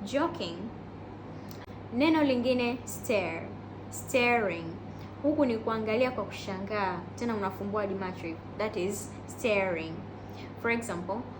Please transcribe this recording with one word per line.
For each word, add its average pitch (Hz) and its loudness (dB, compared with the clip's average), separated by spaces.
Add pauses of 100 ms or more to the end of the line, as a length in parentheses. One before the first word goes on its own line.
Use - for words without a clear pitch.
joking. 214 0 (1400)
Neno 311 6
lingine, 247 4
stare. 175 0 (420)
Staring. 233 2 (580)
Huku 302 6
ni 233 4
kuangalia 220 2
kwa 226 -2
kushangaa. 196 -2 (160)
Tena 233 0
unafumbua 202 0
hadi 196 0
macho 185 -4
hivi. 160 -4 (180)
That 208 0
is 196 0 (160)
staring. 185 2 (680)
For 233 2
example, 190 -2 (240)